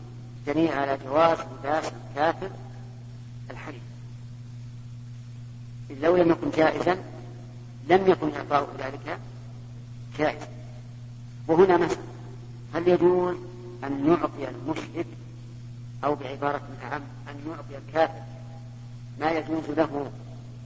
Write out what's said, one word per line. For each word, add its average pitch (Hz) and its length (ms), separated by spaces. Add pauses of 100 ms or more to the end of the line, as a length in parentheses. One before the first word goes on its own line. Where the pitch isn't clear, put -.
(480)
دليل 156 240
على 139 340
جواز 156 340
لباس 135 460
الكافر 156 640 (1000)
الحرير، 123 300 (2000)
إذ 139 100
لو 165 160
لم 170 160
يكن 151 180
جائزًا 156 540 (840)
لم 185 240
يكن 151 240
إعطاؤه 143 320 (120)
ذلك 139 400 (1000)
جائزا. 151 300 (1000)
وهنا 175 300
مسألة: 170 260 (680)
هل 170 140
يجوز 180 480 (480)
أن 139 260
نعطي 151 400
المشرك، 147 580 (960)
أو 147 120
بعبارة 139 460 (220)
أعم 135 180 (280)
أن 143 180
نعطي 156 300
الكافر 156 440 (960)
ما 151 120
يجوز 156 380
له 143 420 (540)